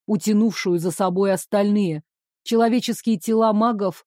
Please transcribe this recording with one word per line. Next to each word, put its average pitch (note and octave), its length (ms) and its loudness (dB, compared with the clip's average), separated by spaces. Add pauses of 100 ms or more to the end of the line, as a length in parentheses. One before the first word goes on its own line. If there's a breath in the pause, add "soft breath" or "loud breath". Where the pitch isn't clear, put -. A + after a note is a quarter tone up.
утянувшую G#3 720 0
за F3 100 -2
собой F#3+ 420 0
остальные. G3+ 720 0 (400)
Человеческие A3+ 760 0
тела A3 360 0
магов G#3 540 -2